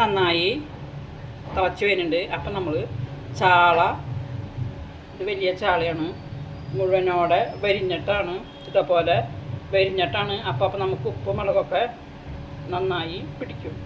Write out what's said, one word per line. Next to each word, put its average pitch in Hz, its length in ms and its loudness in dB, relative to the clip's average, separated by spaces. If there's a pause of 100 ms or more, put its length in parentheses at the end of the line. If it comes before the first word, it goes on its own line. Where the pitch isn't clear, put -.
നന്നായി 185 480 4 (1040)
തിളച്ച് 190 340 0
വരുന്നുണ്ട്. 175 320 2 (160)
അപ്പം - 220 -6
നമ്മൾ 165 160 -2 (680)
ചാള, 175 400 8 (1300)
ഇത് - 160 -10
വലിയ 190 220 2 (100)
ചാളയാണ്, 165 440 2 (720)
മുഴുവനോടെ 185 640 4 (240)
വരിഞ്ഞിട്ടാണ്, 190 720 0 (320)
ഇതേപോലെ 175 480 4 (580)
വരിഞ്ഞിട്ടാണ്. 190 640 2 (140)
അപ്പോൾ, 196 180 0
അപ്പോൾ 196 160 -2
നമുക്ക് 190 280 -2
ഉപ്പും 196 280 -4
മുളകൊക്കെ 196 420 2 (920)
നന്നായി 180 460 -2 (200)
പിടിക്കും. - 440 -8